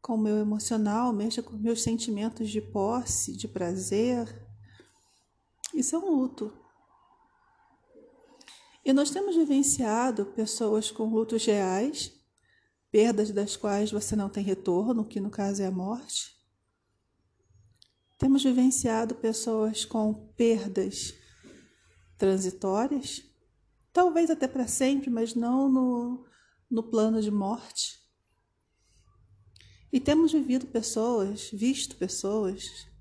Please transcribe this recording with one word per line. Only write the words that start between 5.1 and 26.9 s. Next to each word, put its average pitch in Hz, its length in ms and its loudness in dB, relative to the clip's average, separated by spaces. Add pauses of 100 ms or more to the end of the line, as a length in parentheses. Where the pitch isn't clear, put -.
Isso 311 240 -2
é - 20 0
um 370 120 -2
luto. 254 420 -2 (2250)
E 269 80 4
nós 285 180 4
temos 392 240 -2
vivenciado 254 920 2
pessoas 220 640 -2
com 220 180 -4
lutos 220 380 0
reais, 208 680 0 (800)
perdas 214 380 4
das 202 260 -2
quais 208 340 0
você 208 240 -4
não 202 140 0
tem 196 160 -4
retorno, 202 640 0
que 208 140 -6
no 202 100 -4
caso 202 320 -2
é 190 40 0
a 185 40 -2
morte. 190 640 -6 (1800)
Temos 269 260 4
vivenciado 247 680 2
pessoas 220 720 -2
com 214 260 0 (240)
perdas 220 800 0 (1040)
transitórias, 196 1040 0 (680)
talvez 339 360 4
até 311 200 0
pra 254 180 -2
sempre, 269 420 0
mas 233 280 -2
não 254 320 2
no, 254 580 0 (420)
no 226 140 0
plano 220 400 2